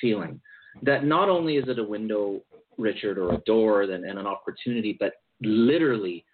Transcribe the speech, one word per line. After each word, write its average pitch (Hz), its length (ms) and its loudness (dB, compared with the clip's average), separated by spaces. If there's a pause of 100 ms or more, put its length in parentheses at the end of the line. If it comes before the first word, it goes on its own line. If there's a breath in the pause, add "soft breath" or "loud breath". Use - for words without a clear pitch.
feeling, 95 400 -2 (420 loud breath)
that 139 220 0
not 165 240 2
only 165 280 2
is 127 120 0
it 120 120 -2
a 110 40 -2
window, 104 560 -4 (380)
Richard, 104 400 -2
or 90 160 0
a - 120 -2
door 110 360 4
and, 92 220 -4
and 98 140 -8
an 98 80 -6
opportunity, 104 760 -4
but 98 140 -2 (260)
literally – 113 920 2